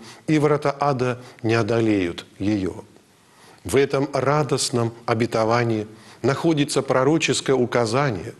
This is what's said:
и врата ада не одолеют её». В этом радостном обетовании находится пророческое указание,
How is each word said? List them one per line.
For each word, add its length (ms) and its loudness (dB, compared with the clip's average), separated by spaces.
и 140 2
врата 400 2
ада 420 0
не 120 2
одолеют 720 2
её». 460 -2
В 120 0
этом 340 0
радостном 800 0
обетовании 840 0
находится 600 0
пророческое 760 0
указание, 840 0